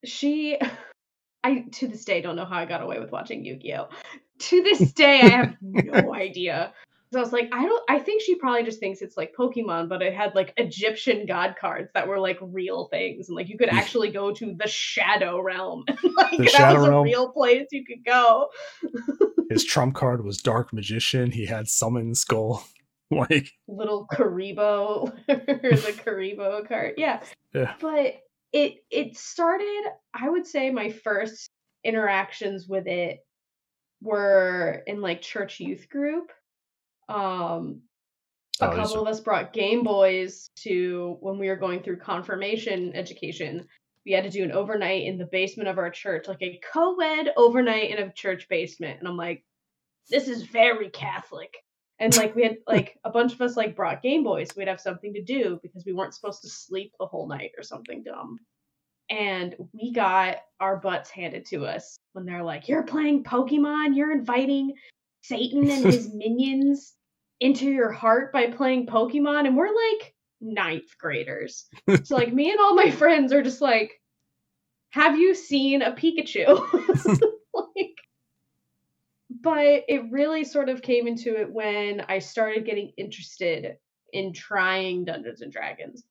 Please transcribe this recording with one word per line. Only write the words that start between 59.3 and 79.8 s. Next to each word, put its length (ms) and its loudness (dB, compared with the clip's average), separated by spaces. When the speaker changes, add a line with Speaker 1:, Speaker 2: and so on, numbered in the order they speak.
Speaker 1:
we 200 -8
got 440 2
our 180 0
butts 340 -4
handed 360 -12
to 180 -6
us 320 -10
when 120 -12
they're 180 -8
like, 240 -8
"You're 160 0
playing 420 0
Pokemon, 720 0
you're 160 0
inviting 640 0
Satan 460 0
and 160 2
his 240 4
Speaker 2:
<laughs> 40 -14
Speaker 1:
minions 840 0
into 320 2
your 200 2
heart 420 2
by 140 2
playing 400 0
Pokemon." 600 2
And 80 4
we're, 120 4
like, 480 0
ninth 580 -6
graders. 680 -8
So, 120 -4
like, 180 2
Speaker 2:
<laughs> 0 -
Speaker 1:
me 180 2
and 80 0
all 160 8
my 160 8
friends 420 6
are 100 6
just 180 -4
like, 400 0
"Have 280 4
you 160 6
seen 480 0
a 100 0
Pikachu?" 540 0
<laughs> 840 4
Like, 220 -6
but 480 4